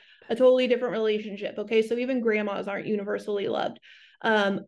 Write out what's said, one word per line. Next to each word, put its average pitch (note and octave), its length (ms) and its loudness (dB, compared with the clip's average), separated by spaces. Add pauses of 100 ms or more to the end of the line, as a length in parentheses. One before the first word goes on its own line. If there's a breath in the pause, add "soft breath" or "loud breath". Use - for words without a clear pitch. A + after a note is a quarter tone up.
(280 loud breath)
a A#3 80 -2
totally B3+ 300 6
different A#3+ 260 0
relationship, G#3+ 640 -2
okay? A3 220 2
So A3 160 0
even B3 240 -2
grandmas G#3+ 480 -2
aren't G3+ 180 -8
universally G3+ 600 -4
loved. - 300 -2 (420 loud breath)
Um, G3+ 480 2